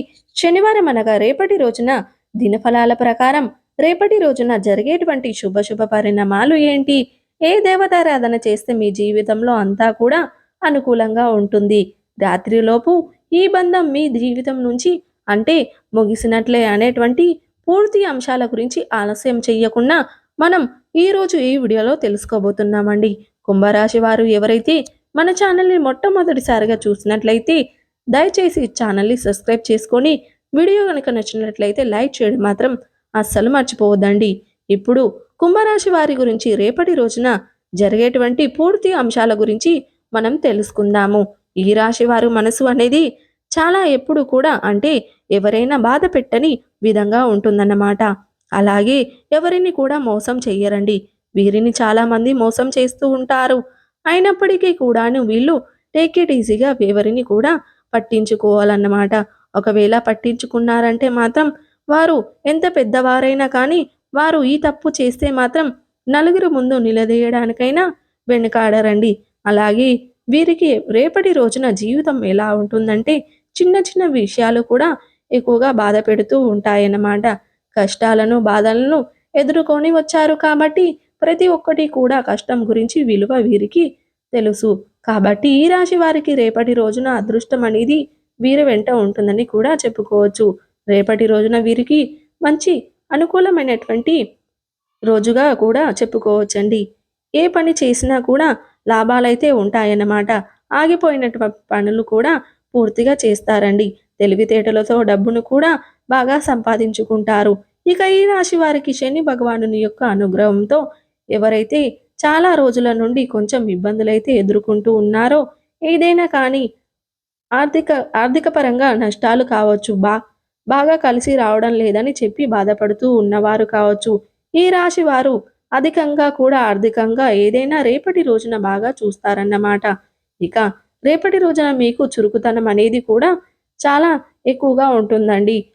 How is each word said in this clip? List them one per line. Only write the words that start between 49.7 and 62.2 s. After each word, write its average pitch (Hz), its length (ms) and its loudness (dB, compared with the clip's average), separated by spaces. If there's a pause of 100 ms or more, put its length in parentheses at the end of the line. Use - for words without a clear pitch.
కూడా 277 280 -2
మోసం 233 400 -4
చెయ్యరండి. 202 580 -2 (380)
వీరిని 202 360 2
చాలా 226 340 0
మంది 233 280 0
మోసం 233 360 0
చేస్తూ 254 400 -2
ఉంటారు. 262 500 0 (460)
అయినప్పటికీ 370 680 0
కూడాను 240 500 0
వీళ్ళు 233 320 0 (400)
take 320 240 0
it 339 140 2
ఈజీగా 233 380 0 (120)
ఎవరిని 208 400 0
కూడా 226 300 0 (400)
పట్టించుకోవాలన్నమాట. 208 1200 0 (400)
ఒకవేళ 208 440 2
పట్టించుకున్నారంటే 233 1080 -2
మాత్రం 240 400 0 (400)
వారు 320 280 2 (300)